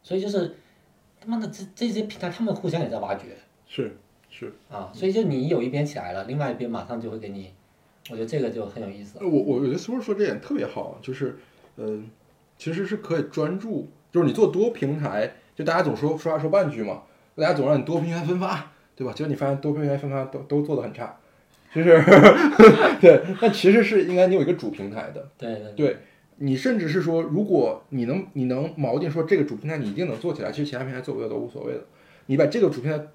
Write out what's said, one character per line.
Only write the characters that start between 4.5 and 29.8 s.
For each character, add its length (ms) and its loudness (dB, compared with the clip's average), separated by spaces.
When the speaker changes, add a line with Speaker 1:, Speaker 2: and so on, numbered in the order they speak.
Speaker 1:
啊， 240 -14
所 120 -6
以 60 0
就 120 0
你 240 -2
有 140 0
一 60 -4
边 160 -2
起 140 -8
来 140 -10
了， 120 -8
另 140 -8
外 120 -4
一 40 -8
边 160 -8
马 160 -8
上 120 -10
就 120 -10
会 80 -12
给 100 -14
你， 240 -14
我 60 -14
觉 60 -10
得 40 -6
这 140 -4
个 80 -4
就 160 -8
很 180 -14
有 60 -12
意 160 -16
思。 180 -20
Speaker 2:
我， 60 -2
我 320 0
觉 100 -2
得 60 -4
苏 240 -6
说 140 -6
这 100 -2
点 160 -4
特 140 -8
别 120 -4
好， 360 -12
就 100 -10
是， 260 -8
呃， 260 -8
其 140 -8
实 140 -6
是 120 -6
可 200 -4
以 60 -2
专 340 -4
注， 300 -8
就 80 4
是 60 4
你 60 2
做 200 4
多 180 0
平 280 -4
台， 340 -4
就 100 -8
大 100 0
家 80 2
总 140 -2
说， 200 -2
说 160 -4
话 60 -2
说 120 -4
半 200 2
句 120 -8
嘛， 200 -8
大 80 -4
家 120 2
总 120 0
让 120 2
你 60 -2
多 160 -2
平 100 -4
台 120 -4
分 160 -2
发， 340 -6
对 120 -8
吧？ 60 -6
结 120 -8
果 40 -4
你 60 -2
发 120 -4
现 140 -2
多 120 -2
平 140 -2
台 100 0
分 140 -6
发 160 -4
都， 140 -12
都 220 -2
做 140 -2
得 60 -4
很 100 -10
差。 260 -14
就 60 6
是， 120 10
<laughs> 520 10
对， 220 10
但 120 4
其 180 4
实 140 6
是 200 2
应 120 -2
该 100 6
你 80 2
有 60 2
一 40 0
个 100 0
主 160 -6
平 200 -10
台 220 -10
的。 240 -16
Speaker 1:
对， 180 -10
对， 80 -10
对。 120 -16
Speaker 2:
对， 220 0
你 200 -2
甚 220 0
至 100 -2
是 140 0
说， 200 0
如 220 -2
果 460 0
你 160 -4
能， 260 -4
你 140 -4
能 300 -4
锚 220 -2
定 120 -4
说 120 -4
这 140 0
个 80 2
主 120 -8
平 120 -10
台 100 -6
你 120 -6